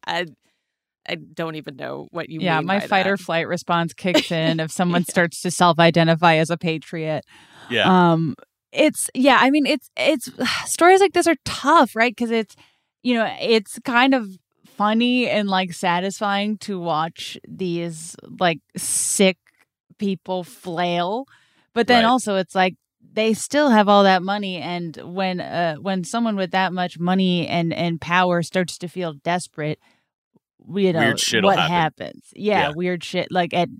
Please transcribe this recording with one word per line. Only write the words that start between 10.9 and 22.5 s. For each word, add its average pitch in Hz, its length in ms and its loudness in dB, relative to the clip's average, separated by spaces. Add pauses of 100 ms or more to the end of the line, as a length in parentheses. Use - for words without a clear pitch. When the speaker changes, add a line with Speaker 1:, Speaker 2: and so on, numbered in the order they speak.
Speaker 2:
like 392 120 2
this 339 140 2
are 320 180 2
tough, 285 500 2
right? 226 220 0
'Cause 233 140 -4
it's, 226 260 -4 (460)
you 247 120 0
know, 226 140 0 (120)
it's 220 440 0
kind 262 300 4
of 226 140 -2 (360)
funny 233 640 0
and, 202 220 -2
like, 185 240 -2
satisfying 196 840 -2
to 196 220 -8
watch 165 560 -6 (100)
these, 170 720 -8 (220)
like, 170 220 0 (160)
sick - 600 0 (600)
people 185 460 -6
flail. 175 800 -4 (480)
But 226 120 0
then 240 180 6
Speaker 3:
Right. 226 60 4
Speaker 2:
also 214 260 0
it's 190 180 -4